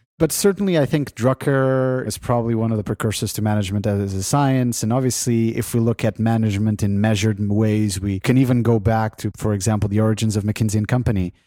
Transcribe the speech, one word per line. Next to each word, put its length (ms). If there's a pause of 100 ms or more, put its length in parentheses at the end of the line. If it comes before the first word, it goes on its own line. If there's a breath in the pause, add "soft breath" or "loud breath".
(200)
But 120
certainly, 480
I 80
think 260
Drucker 920
is 100
probably 380
one 160
of 60
the 60
precursors 500
to 100
management 420
as 300
a 80
science. 580
And 100
obviously, 640
if 200
we 40
look 240
at 140
management 640
in 180
measured 400
ways, 600
we 180
can 160
even 280
go 160
back 380
to, 200
for 160
example, 340
the 120
origins 360
of 80
McKinsey 320
and 120
Company. 460 (140)